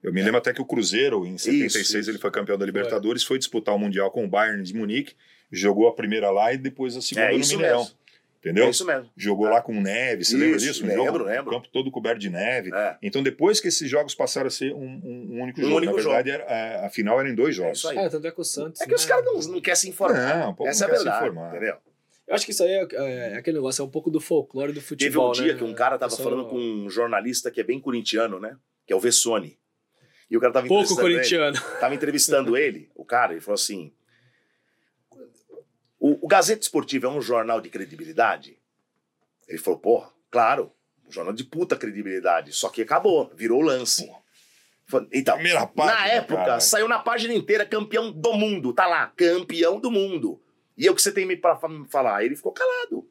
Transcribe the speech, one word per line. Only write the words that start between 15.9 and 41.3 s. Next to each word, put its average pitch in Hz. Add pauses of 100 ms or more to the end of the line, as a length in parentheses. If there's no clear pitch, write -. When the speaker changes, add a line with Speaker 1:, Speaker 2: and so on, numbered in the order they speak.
Speaker 1:
Na -
Speaker 2:
jogo. 110
Speaker 1:
verdade, 131 (100)
era, -
é, 113
a 104
final 113
era 135
em 120
dois 131
Speaker 2:
É 95
Speaker 1:
jogos. 85
Speaker 2:
isso 165
aí. 151
Speaker 3:
É, 185
tanto 151
é 165
que 170
o -
Santos, 156
Speaker 2:
É -
que 466
os 466
Speaker 3:
né? -
Speaker 2:
caras 494
não, 381
não 359
querem 180
se 190
informar. 165
Speaker 1:
Não, 180
pô, 143
Speaker 2:
Essa -
Speaker 1:
não -
Speaker 2:
é -
a -
Speaker 1:
quer -
se 220
Speaker 2:
verdade, 117
Speaker 1:
informar. 85
Speaker 2:
entendeu? 101 (520)
Speaker 3:
Eu -
acho 208
que 220
isso 190
aí 175
é, 190
é, 123
é 110
aquele 156
negócio, 131
é -
um 135
pouco 156
do 156
folclore 143
do 147
futebol, 135
Speaker 2:
Teve 123
um 143
dia 160
Speaker 3:
né? 123
Speaker 2:
que 120
um 110
cara 123
tava 123
Speaker 3:
Pessoal 131
Speaker 2:
falando 123
com 127
um 107
jornalista 117
que 117
é -
bem 135
corintiano, 113
né? 113 (300)
Que 98
é -
o 95
Vessone. 110 (720)
E 113
o 117
cara 120
tava 127
Speaker 3:
Pouco 196 (120)
Speaker 2:
entrevistando 170
ele. 170 (360)
Speaker 3:
corintiano. -
Speaker 2:
Tava 135
entrevistando 139
ele, 110
o 73
cara, 117
ele 82
falou 101
assim, 92 (2000)
"O, 143
o -
Gazeta 190
Esportiva -
é -
um 143
jornal 113
de -
credibilidade?" 113 (880)
Ele 80
falou, 87
"Porra, - (200)
claro, 120 (360)
um -
jornal 95